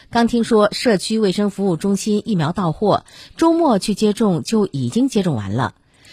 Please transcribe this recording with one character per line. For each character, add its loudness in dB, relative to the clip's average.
刚 2
听 0
说 2
社 0
区 -4
卫 2
生 0
服 -4
务 0
中 -2
心 -2
疫 -2
苗 0
到 -2
货， 0
周 4
末 2
去 -4
接 2
种 0
就 0
已 -4
经 0
接 0
种 0
完 -6
了。 -4